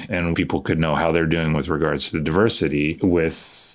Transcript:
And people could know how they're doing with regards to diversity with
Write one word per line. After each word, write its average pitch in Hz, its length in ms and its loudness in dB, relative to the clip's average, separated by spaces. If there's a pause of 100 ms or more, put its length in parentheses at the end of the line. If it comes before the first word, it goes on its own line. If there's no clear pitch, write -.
And 85 260 -2
people 85 240 0
could 82 200 -2
know 78 160 2
how 82 180 2
they're 82 120 2
doing 80 280 0
with 76 160 -2
regards 73 400 0
to 82 100 -4
diversity 78 840 2
with 85 720 0